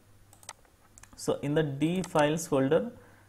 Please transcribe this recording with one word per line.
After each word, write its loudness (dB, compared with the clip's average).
So -4
in -2
the 2
D -2
files 0
folder, 2